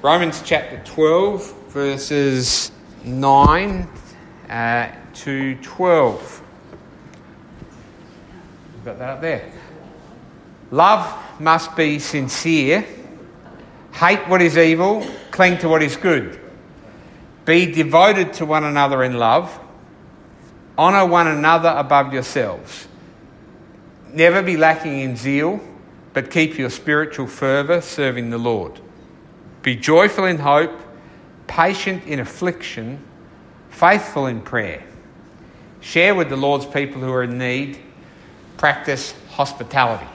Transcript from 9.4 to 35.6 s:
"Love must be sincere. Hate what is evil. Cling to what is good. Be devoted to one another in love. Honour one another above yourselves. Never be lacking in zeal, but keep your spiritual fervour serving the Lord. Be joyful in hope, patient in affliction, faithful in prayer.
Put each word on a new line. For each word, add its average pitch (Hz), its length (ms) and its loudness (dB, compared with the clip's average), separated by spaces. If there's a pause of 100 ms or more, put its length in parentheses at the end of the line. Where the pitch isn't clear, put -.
"Love 185 360 4 (320)
must 160 360 0
be 151 240 0
sincere. 151 840 0 (1080)
Hate 190 360 0
what 180 140 4
is 165 160 2
evil. 170 480 2 (240)
Cling 180 300 2
to 170 100 0
what 160 140 4
is 139 140 -2
good. 135 420 -2 (1080)
Be 170 260 4
devoted 175 640 4
to 165 140 -6
one 156 160 0
another 139 400 0
in 123 160 -2
love. 131 400 0 (1200)
Honour 190 260 4
one 170 220 4
another 160 500 2
above 139 340 2
yourselves. 120 760 -6 (1200)
Never 170 300 4
be 180 160 -2
lacking 156 420 2
in 131 160 -6
zeal, 143 440 -2 (540)
but 127 180 -6
keep 160 260 -2
your 131 140 -4
spiritual 151 560 -4
fervour 143 540 -2
serving 123 500 -6
the 117 80 -6
Lord. 110 400 -4 (840)
Be 127 120 -2
joyful 185 500 4
in 175 140 0
hope, 147 320 2 (760)
patient 190 640 -2
in 147 120 -6
affliction, 143 800 -8 (720)
faithful 175 560 2
in 113 160 -6
prayer. 104 400 -8 (1000)